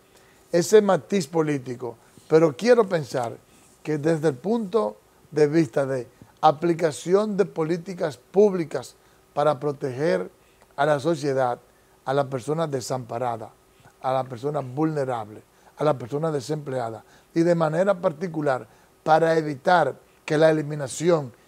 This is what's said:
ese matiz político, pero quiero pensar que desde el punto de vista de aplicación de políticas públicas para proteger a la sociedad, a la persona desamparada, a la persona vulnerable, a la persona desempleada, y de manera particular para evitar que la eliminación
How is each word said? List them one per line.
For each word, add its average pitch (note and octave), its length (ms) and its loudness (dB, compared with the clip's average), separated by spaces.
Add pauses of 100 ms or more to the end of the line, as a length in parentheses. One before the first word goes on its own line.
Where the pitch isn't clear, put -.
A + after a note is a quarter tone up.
(500)
ese F3 320 6
matiz F#3+ 460 0
político, C3 680 -4 (300)
pero D#3+ 300 4
quiero A#3 320 4
pensar C3 480 -4 (480)
que D3+ 140 -2
desde D#3 300 2
el C#3+ 60 0
punto G#3 600 -2 (340)
de D3+ 160 4
vista D3 400 2
de B2+ 220 -6 (360)
aplicación E3+ 920 2
de G3 80 2
políticas E3 720 -4
públicas F3+ 800 0 (360)
para D3 280 2
proteger D3 680 -2 (460)
a C#3 100 0
la D3 140 2
sociedad, C3+ 600 -2 (440)
a C3 80 -4
la C#3 160 0
persona C#3+ 380 -4
desamparada, B2 840 -6 (480)
a C3 120 -2
la C3 120 -2
persona C3 340 -6
vulnerable, B2+ 840 -4 (340)
a C#3+ 80 -4
la D3 120 2
persona C#3 360 -6
desempleada, C3 720 -8 (280)
y E3 100 2
de E3+ 120 4
manera E3+ 460 0
particular D#3 640 -4 (380)
para D#3+ 340 4
evitar D3+ 580 2 (280)
que D3+ 120 0
la D#3+ 140 6
eliminación D3+ 800 -2 (160)